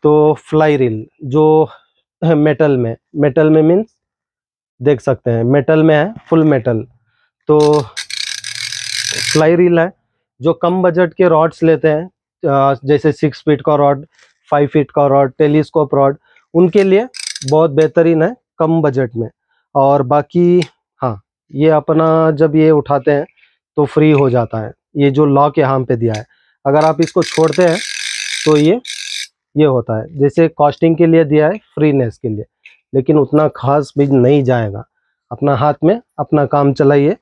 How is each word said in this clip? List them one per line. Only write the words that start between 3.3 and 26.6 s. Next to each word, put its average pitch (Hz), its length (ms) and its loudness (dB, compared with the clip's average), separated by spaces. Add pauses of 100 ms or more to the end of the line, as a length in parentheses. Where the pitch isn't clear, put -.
में 156 120 4
means 180 240 2 (960)
देख 135 180 0
सकते 123 300 -4
हैं 117 140 -2
metal 143 380 2
में 156 140 4
है, 185 180 -2 (160)
full 160 140 2
metal। 123 420 -2 (640)
तो 151 320 4 (1500)
फ्लाई 156 240 2
रील 175 220 2
है, 175 140 -2 (500)
जो 160 100 0
कम 180 300 -2
budget 175 320 0
के 180 140 0
rods 160 340 0
लेते 160 260 2
हैं, 160 220 -2 (400)
आ, 139 240 2 (100)
जैसे 143 280 0
six - 280 -4
feet 151 260 -2
का 151 80 2
rod, 143 320 0 (440)
five 147 180 0
feet 143 220 -2
का 143 160 0
rod, 135 320 2
telescope 151 560 0
rod, 139 240 0 (360)
उनके 180 280 2
लिए 196 260 0 (420)
बहुत 156 200 2
बेहतरीन 160 520 2
है 226 140 -2 (220)
कम 165 240 0
budget 131 340 -2
में। 113 140 -8 (440)
और 139 280 2
बाकी 175 600 0 (400)
हाँ, 110 200 -6 (300)
ये 147 180 0
अपना 160 600 2
जब 151 260 0
ये 156 140 4
उठाते 143 400 0
हैं 147 160 -2 (500)
तो 147 80 0
फ्री 156 260 2
हो 139 200 2
जाता 113 360 -4
है, - 60 -14 (240)
ये 143 140 2
जो 147 160 2
लॉक 143 320 0
यहाँ 135 220 0
पे 120 160 -4
दिया 113 180 -4
है, 107 120 -10 (400)